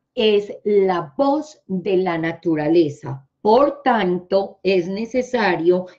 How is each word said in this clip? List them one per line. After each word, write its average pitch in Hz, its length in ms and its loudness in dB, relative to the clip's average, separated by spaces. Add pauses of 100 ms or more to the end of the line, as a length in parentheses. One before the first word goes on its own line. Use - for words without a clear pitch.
(140)
es 208 380 0 (120)
la 190 520 0
voz 277 500 -2
de 185 300 -2
la 180 220 0
naturaleza. 160 1080 -2 (140)
Por 277 420 2
tanto, 196 800 -2
es 185 260 0
necesario 190 1000 -2 (120)